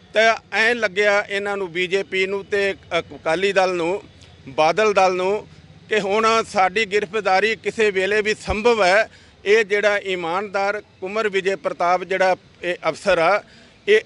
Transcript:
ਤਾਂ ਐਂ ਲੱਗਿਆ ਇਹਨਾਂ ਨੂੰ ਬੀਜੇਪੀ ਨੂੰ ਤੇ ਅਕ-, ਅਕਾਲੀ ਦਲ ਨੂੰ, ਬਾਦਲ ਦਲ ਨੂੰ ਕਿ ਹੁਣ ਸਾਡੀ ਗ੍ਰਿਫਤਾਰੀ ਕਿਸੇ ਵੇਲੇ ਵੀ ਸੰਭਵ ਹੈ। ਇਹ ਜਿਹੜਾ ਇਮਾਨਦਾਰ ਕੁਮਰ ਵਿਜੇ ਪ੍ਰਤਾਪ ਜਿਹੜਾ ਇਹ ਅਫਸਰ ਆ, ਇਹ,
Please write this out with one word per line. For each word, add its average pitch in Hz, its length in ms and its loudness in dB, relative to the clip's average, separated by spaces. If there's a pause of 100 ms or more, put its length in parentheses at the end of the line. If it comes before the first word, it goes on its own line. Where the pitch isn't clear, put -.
(140)
ਤਾਂ 220 220 4 (160)
ਐਂ 220 240 0
ਲੱਗਿਆ 208 540 0
ਇਹਨਾਂ 202 280 -4
ਨੂੰ 185 140 -8
ਬੀਜੇਪੀ 190 560 -4
ਨੂੰ 196 180 -6
ਤੇ 196 280 -2 (260)
ਅਕ-, 151 160 -10
ਅਕਾਲੀ 180 380 -2
ਦਲ 185 220 2
ਨੂੰ, 175 260 -4 (460)
ਬਾਦਲ 165 460 2
ਦਲ 185 220 4
ਨੂੰ 190 320 -4 (420)
ਕਿ 220 100 0
ਹੁਣ 220 440 0
ਸਾਡੀ 196 420 0
ਗ੍ਰਿਫਤਾਰੀ 196 720 0
ਕਿਸੇ 208 360 -2
ਵੇਲੇ 190 300 0
ਵੀ 208 140 -2 (100)
ਸੰਭਵ 214 380 0
ਹੈ। 190 260 4 (360)
ਇਹ 214 200 4
ਜਿਹੜਾ 202 320 0
ਇਮਾਨਦਾਰ 196 840 -4 (200)
ਕੁਮਰ 208 280 -4
ਵਿਜੇ 190 260 -2
ਪ੍ਰਤਾਪ 180 480 -2
ਜਿਹੜਾ 185 320 0 (280)
ਇਹ 175 120 -4 (140)
ਅਫਸਰ 180 280 0
ਆ, 180 260 2 (440)
ਇਹ, 214 180 4